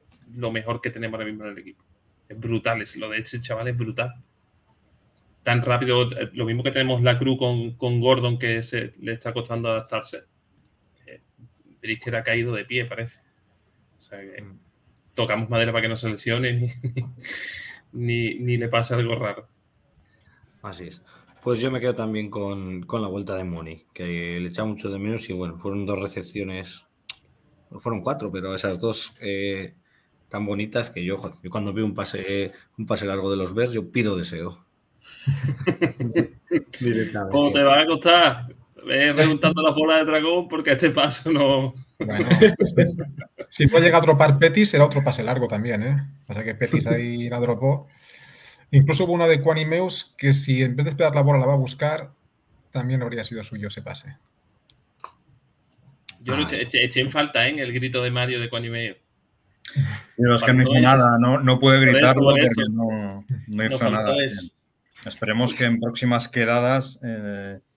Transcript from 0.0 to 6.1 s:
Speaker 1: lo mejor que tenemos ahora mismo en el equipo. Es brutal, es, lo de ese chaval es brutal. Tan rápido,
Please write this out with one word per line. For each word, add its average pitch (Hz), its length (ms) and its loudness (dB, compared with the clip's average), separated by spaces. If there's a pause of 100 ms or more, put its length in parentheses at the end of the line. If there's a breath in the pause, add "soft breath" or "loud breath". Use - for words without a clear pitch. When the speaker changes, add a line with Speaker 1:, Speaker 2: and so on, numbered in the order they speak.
Speaker 1:
lo 120 160 -6
mejor 113 300 -6
que 135 100 -6
tenemos 113 280 -10
ahora 107 120 -8
mismo 107 140 -14
en 104 80 -12
el 95 60 -18
equipo. - 260 -20 (440)
Es 110 120 -18
brutal, 113 420 -2
es, - 140 -14
lo 110 140 -10
de 110 80 -6
ese 120 220 -10
chaval 117 280 -8
es 123 80 -6
brutal. 117 380 -6 (1300)
Tan 120 180 0
rápido, 123 500 0